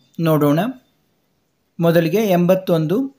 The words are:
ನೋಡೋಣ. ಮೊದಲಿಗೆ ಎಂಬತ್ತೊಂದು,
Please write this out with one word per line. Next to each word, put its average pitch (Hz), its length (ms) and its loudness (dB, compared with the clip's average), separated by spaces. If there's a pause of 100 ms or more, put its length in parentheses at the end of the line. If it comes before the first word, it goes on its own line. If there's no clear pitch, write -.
(200)
ನೋಡೋಣ. 151 400 2 (1200)
ಮೊದಲಿಗೆ 170 380 0
ಎಂಬತ್ತೊಂದು, 185 1000 0